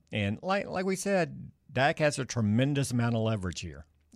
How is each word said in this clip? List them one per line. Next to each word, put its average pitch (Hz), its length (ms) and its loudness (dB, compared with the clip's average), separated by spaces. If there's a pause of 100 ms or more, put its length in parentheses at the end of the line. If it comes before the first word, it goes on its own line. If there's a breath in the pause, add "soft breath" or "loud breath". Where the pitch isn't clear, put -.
(120)
and 104 300 -2
like, 190 260 -2
like 180 160 -4
we 190 120 -2
said, 165 540 -2 (220)
Dak 139 260 2
has 147 200 2
a 131 80 -4
tremendous 123 640 2
amount 117 240 2
of 110 80 2
leverage 98 380 -2
here. 76 260 -12 (300)